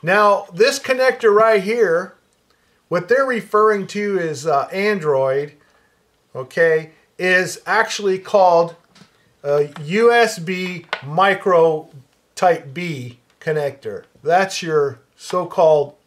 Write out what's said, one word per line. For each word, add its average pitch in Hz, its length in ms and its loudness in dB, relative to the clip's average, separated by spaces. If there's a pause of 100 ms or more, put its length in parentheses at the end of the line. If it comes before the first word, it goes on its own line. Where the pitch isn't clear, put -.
Now, 202 500 2
this 240 280 0
connector 247 560 0
right 220 260 4
here, 190 540 -2 (720)
what 175 200 -4
they're 269 180 2
referring 214 640 0
to 202 300 -4
is, 156 300 -6
uh, 139 240 0
Android, 147 840 -2 (840)
okay, 160 580 -2 (280)
is 185 440 -2
actually 202 520 -2
called 180 600 2 (680)
a 147 260 0 (140)
U 214 260 2
S 233 300 2
B 180 460 -8 (200)
Micro 165 840 2 (440)
Type 151 400 0
B 135 460 -10 (220)
connector. 135 640 -6 (180)
That's 185 400 0
your 147 380 -2 (160)
so-called 160 760 0 (120)